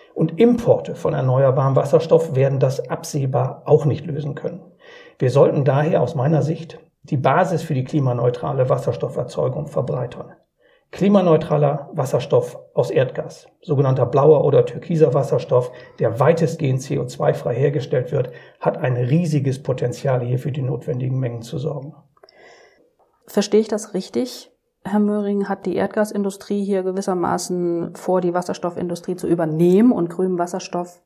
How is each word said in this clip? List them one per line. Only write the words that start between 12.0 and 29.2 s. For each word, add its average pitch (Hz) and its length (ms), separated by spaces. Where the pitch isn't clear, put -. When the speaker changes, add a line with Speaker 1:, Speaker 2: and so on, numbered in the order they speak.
Speaker 1:
aus - 160
Erdgas, - 580
sogenannter 131 460
blauer 143 400
oder 135 200
türkiser 151 480
Wasserstoff, 127 580
der 120 220
weitestgehend 139 600
C 139 180
O 131 60
zwei - 280
frei - 200
hergestellt - 600
wird, 131 180
hat - 160
ein 127 180
riesiges 131 680
Potenzial, 127 600
hier 123 180
für 123 140
die 135 80
notwendigen 131 580
Mengen 120 220
zu - 160
sorgen. 147 380
Speaker 2:
Verstehe 208 320
ich 220 80
das 214 260
richtig? - 580
Herr 202 140
Möhring, 202 500
hat 196 160
die 180 100
Erdgasindustrie 202 880
hier 196 200
gewissermaßen 180 1120
vor, 180 260
die 175 120
Wasserstoffindustrie 175 840
zu 170 100